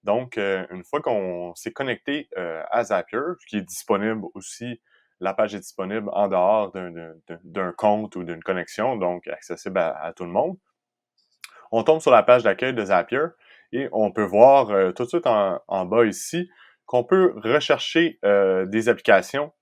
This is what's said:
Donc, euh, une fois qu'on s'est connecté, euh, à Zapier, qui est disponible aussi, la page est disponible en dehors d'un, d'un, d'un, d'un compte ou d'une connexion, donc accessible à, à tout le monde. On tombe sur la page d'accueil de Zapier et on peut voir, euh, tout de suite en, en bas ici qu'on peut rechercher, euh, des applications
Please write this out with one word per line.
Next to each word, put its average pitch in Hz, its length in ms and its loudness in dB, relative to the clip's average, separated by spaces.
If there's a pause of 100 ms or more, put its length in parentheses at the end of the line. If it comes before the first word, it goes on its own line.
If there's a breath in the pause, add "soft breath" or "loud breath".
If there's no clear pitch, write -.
Donc, 120 360 -2
euh, 98 320 -2
une 90 120 -12
fois 147 180 -6
qu'on 90 540 -4
s'est - 180 -12
connecté, 135 640 -6
euh, 82 340 -8
à 117 120 0
Zapier, 107 380 -4 (280)
qui 107 100 -6
est 95 40 -4
disponible 104 600 -4 (120)
aussi, 117 460 -14 (400)
la 95 140 -4
page 107 200 -2
est 98 60 -10
disponible 101 520 -8
en 101 140 0
dehors 95 460 2
d'un, 92 180 -10
d'un, 82 240 -16 (140)
d'un, 85 160 -14
d'un 90 280 -6
compte 104 440 -2
ou 90 80 -8
d'une 82 180 -10
connexion, 107 540 -4
donc 90 320 -4
accessible 92 500 -8
à, 82 180 -2
à 78 160 -10
tout 92 120 -12
le 85 60 -10
monde. 156 260 -2 (1120 loud breath)
On 113 140 0
tombe 156 160 4
sur 143 100 2
la 113 140 8
page 123 180 6
d'accueil 127 320 0
de 110 100 -2
Zapier 98 420 0 (440 soft breath)
et 139 220 -6
on 104 180 0
peut 107 140 -2
voir, 117 460 8
euh, 95 200 4
tout 123 140 -4
de 123 40 -6
suite 170 200 -2
en, 101 400 2
en 95 160 -2
bas 110 220 4
ici 170 440 -6 (360 soft breath)
qu'on 123 180 0
peut 185 320 2
rechercher, 147 880 0
euh, 95 420 4
des 110 220 0
applications 117 720 2